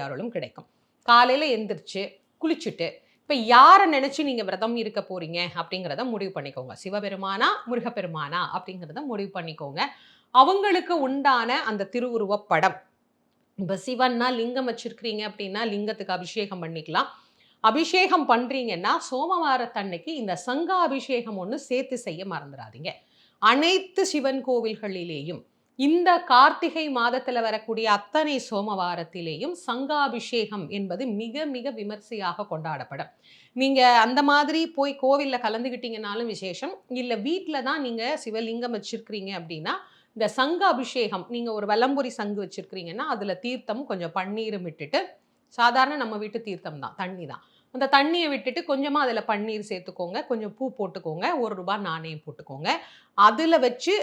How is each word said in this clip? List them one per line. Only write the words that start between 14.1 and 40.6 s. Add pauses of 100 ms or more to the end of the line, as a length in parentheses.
லிங்கம்
வச்சிருக்கிறீங்க
அப்படின்னா,
லிங்கத்துக்கு
அபிஷேகம்
பண்ணிக்கலாம். (540)
அபிஷேகம்
பண்றீங்கன்னா, (100)
சோமவாரத்தன்னைக்கு (100)
இந்த
சங்க
அபிஷேகம்
ஒண்ணு
சேர்த்து
செய்ய
மறந்துடாதீங்க. (500)
அனைத்து
சிவன்
கோவில்களிலேயும் (380)
இந்த (140)
கார்த்திகை
மாதத்துல
வரக்கூடிய
அத்தனை
சோமவாரத்திலேயும் (120)
சங்காபிஷேகம்
என்பது
மிக
மிக
விமர்சையாக
கொண்டாடப்படும். (420)
நீங்க (180)
அந்த
மாதிரி
போய்
கோவில்ல
கலந்துக்கிட்டீங்கனாலும்
விசேஷம், (140)
இல்ல
வீட்ல
தான்
நீங்க (220)
சிவலிங்கம்
வச்சிருக்கிறீங்க
அப்படின்னா, (400)
இந்த
சங்க